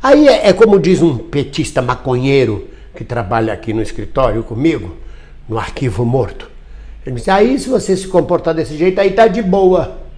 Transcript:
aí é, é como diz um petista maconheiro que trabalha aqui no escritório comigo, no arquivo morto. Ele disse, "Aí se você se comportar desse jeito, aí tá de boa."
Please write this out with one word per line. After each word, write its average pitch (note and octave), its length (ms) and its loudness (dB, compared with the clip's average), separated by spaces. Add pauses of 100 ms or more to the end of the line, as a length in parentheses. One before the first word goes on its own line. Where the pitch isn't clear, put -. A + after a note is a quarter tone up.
aí D4 260 6
é, G#3+ 220 4
é F#3 40 6
como G3+ 260 6
diz D#3+ 220 2
um D#3 160 2
petista C#3 640 -4
maconheiro B2+ 840 0 (280)
que - 80 -12
trabalha A2+ 500 -2
aqui G#2+ 200 -8
no A2 80 -2
escritório A2 640 -2
comigo, A2+ 520 -2 (520)
no A2+ 100 -6
arquivo A#2+ 480 -4
morto. A#2+ 440 -4 (560)
Ele C3 100 -8
disse, A#2+ 160 -4
"Aí A3+ 280 2
se - 100 -8
você F#3+ 260 0
se F#3 120 -6
comportar E3 460 0
desse D#3 240 -4
jeito, F#3 220 0
aí G3 120 2
tá A3 160 4
de G#3+ 140 0
boa." F#3 580 2 (180)